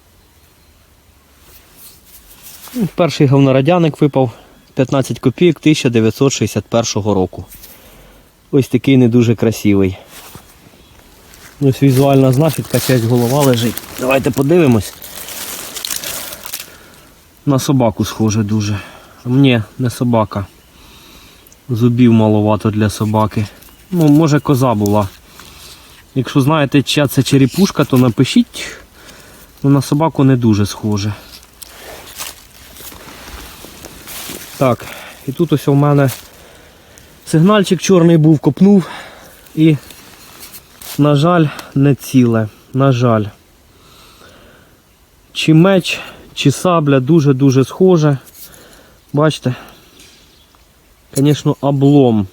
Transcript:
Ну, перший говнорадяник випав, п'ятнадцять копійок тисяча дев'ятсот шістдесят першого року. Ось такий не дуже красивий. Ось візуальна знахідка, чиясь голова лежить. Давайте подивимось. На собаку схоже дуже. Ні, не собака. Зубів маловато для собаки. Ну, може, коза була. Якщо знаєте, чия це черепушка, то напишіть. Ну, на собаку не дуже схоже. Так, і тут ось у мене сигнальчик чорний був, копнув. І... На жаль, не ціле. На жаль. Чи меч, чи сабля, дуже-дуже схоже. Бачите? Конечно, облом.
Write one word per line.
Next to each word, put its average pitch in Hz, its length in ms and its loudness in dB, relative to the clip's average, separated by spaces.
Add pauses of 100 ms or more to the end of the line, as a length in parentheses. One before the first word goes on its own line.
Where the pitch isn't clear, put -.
(2750)
Ну, 226 200 -4
перший 156 320 0
говнорадяник 139 720 2
випав, 135 300 0 (440)
п'ятнадцять 131 440 -2
копійок 160 420 0
тисяча 151 280 0
дев'ятсот 117 440 0
шістдесят 107 320 -4
першого 107 500 -4
року. 95 300 -4 (1040)
Ось 139 180 0
такий 131 280 0
не 123 120 4
дуже 117 260 2
красивий. 101 640 0 (1600)
Ось 139 220 0
візуальна 135 500 4
знахідка, 127 480 -2
чиясь 127 240 0
голова 120 400 0
лежить. 120 300 0 (260)
Давайте 131 300 -2
подивимось. 139 640 0 (2500)
На 139 120 0
собаку 123 460 0
схоже 110 380 -2
дуже. 104 360 -4 (460)
Ні, 123 380 2 (160)
не 127 120 -4
собака. 113 560 -2 (1200)
Зубів 120 440 2
маловато 107 580 2
для 107 200 -2
собаки. 110 560 -2 (440)
Ну, 165 180 2
може, 147 320 4
коза 131 340 0
була. 104 340 0 (1080)
Якщо 135 260 -2
знаєте, 143 420 0
чия 147 260 -2
це 135 140 0
черепушка, 139 600 0
то 131 140 0
напишіть. 131 720 0 (920)
Ну, 139 80 0
на 139 120 2
собаку 151 420 0
не 135 120 4
дуже 107 300 2
схоже. 104 460 -6 (3500)
Так, 127 280 -2 (400)
і 135 60 -6
тут 160 200 -4
ось 147 160 -2
у 143 60 2
мене 143 360 2 (1160)
сигнальчик 185 540 2
чорний 170 360 4
був, 156 220 4
копнув. 185 480 2 (680)
І... 156 220 2 (1200)
На 147 180 2
жаль, 165 300 2 (280)
не 139 200 2
ціле. 117 540 0 (260)
На 135 180 2
жаль. 117 320 0 (2000)
Чи - 220 0
меч, 180 460 2 (340)
чи - 160 0
сабля, 147 500 0
дуже-дуже 135 640 2
схоже. 156 540 2 (960)
Бачите? 143 420 -2 (1600)
Конечно, 143 460 0
облом. 135 720 2